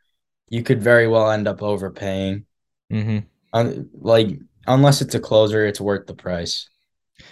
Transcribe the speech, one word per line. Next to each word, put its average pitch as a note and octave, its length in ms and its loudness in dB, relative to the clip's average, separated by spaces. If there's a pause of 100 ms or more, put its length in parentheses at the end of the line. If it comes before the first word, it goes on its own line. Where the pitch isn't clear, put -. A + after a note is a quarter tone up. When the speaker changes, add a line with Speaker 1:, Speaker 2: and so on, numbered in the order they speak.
(500)
Speaker 1:
you A#2 140 -6
could A#2+ 180 0
very A#2 260 6
well A2 220 2
end G#2 180 -2
up G2 140 -6
overpaying. G2 840 -6 (460)
Speaker 2:
Mm-hmm. G#2+ 280 -2 (340)
Speaker 1:
Un-, - 400 -2
like, A2 460 0 (260)
unless C#3 380 4
it's B2 100 -10
a A2+ 60 -2
closer, G#2+ 480 2
it's G2+ 140 -6
worth G2 260 -4
the F2 80 -16
price. E2+ 520 -8 (640)